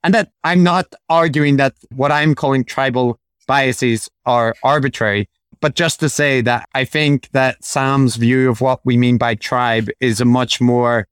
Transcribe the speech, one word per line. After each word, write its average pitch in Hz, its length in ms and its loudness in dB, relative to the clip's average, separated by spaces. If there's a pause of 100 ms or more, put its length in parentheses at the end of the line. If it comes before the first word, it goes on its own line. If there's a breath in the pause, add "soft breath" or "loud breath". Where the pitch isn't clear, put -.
And 185 100 2
that 214 160 0 (120)
I'm 180 200 2
not 175 320 0 (140)
arguing 151 500 2
that 135 160 2 (200)
what 139 160 -2
I'm 151 240 2
calling 135 300 0
tribal 127 540 -2 (280)
biases 127 600 0 (160)
are 117 380 0
arbitrary, 123 680 0 (320)
but 147 140 -2
just 165 260 -2
to 156 80 0
say 139 320 0
that 117 340 -2
I 131 100 -2
think 147 480 -2
that 131 320 -2
Sam's 135 520 0
view 127 320 2
of 117 120 -2
what 131 240 0
we 123 120 0
mean 123 220 2
by 117 160 0
tribe 113 540 -2 (120)
is 117 200 -2
a 123 40 0
much 123 360 0
more 120 520 0